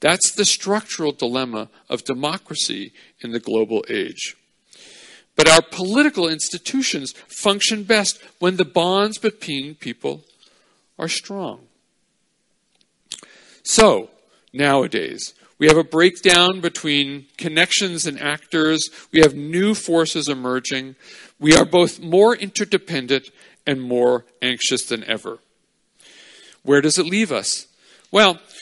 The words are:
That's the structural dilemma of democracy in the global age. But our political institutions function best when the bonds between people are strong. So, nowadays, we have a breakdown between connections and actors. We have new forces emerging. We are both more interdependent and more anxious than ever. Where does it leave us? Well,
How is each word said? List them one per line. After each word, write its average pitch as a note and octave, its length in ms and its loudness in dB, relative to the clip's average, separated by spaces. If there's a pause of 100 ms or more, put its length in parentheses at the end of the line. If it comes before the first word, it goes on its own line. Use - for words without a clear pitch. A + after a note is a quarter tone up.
That's E3 300 2
the G#3 140 -2
structural F#3+ 680 -2
dilemma A#2+ 580 -6 (180)
of - 160 -6
democracy D3 880 -6 (280)
in A#2 140 -10
the A#2 60 -6
global A2 480 -2
age. - 480 -6 (1000)
But D3+ 120 4
our D#3+ 140 8
political G3 680 0
institutions D#3+ 840 -6 (140)
function G3+ 560 -2
best G3+ 360 0 (200)
when F3+ 180 0
the F3+ 80 0
bonds F#3+ 540 0
between D3+ 560 -6
people D3 480 -8 (720)
are D#3+ 100 -6
strong. E3+ 600 -10 (1900)
So, D#3 480 4 (420)
nowadays, C3 840 -2 (240)
we D3 80 4
have D#3 100 8
a E3 60 4
breakdown F3+ 800 2
between C#3+ 680 -4 (100)
connections E3+ 680 -2
and C#3 120 -8
actors. D#3 680 -2 (220)
We E3 80 4
have D3 160 6
new E3+ 400 -2
forces E3 520 -2
emerging. C3 680 -6 (440)
We D3+ 160 6
are E3+ 80 6
both F3 360 2
more F#3+ 360 4
interdependent D3 960 -4 (380)
and C#3 120 -2
more B2 460 0 (160)
anxious B2 460 -2
than A2+ 160 -6
ever. A2+ 340 -6 (1300)
Where C#3+ 180 4
does D3+ 160 2
it F3 80 0
leave F#3+ 260 -2
us? - 360 -4 (440)
Well, F#3+ 280 4 (220)